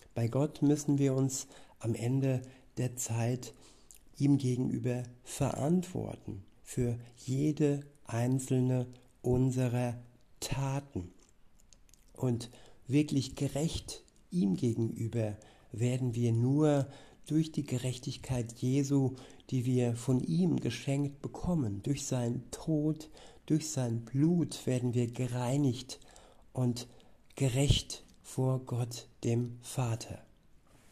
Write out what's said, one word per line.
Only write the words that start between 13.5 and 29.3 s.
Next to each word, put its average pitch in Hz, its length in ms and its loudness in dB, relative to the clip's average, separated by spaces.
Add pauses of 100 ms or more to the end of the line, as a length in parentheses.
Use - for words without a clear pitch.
ihm 180 240 2
gegenüber 113 840 0 (340)
werden 123 440 0
wir 120 160 2
nur 139 560 4 (380)
durch 156 260 0
die 139 140 -4
Gerechtigkeit 123 880 -4
Jesu, 135 640 2 (340)
die 127 160 0
wir 123 300 2
von 127 260 2
ihm 165 380 2
geschenkt 139 640 -2
bekommen. 123 640 -2
Durch 143 220 -2
seinen 120 460 -2
Tod, 151 580 -2 (360)
durch 156 240 0
sein 117 360 -2
Blut 156 600 2
werden 123 280 0
wir 120 140 2
gereinigt 123 920 0 (540)
und 123 340 0 (480)
gerecht - 720 2 (180)
vor 131 420 0
Gott, 120 420 -4 (160)
dem 117 380 0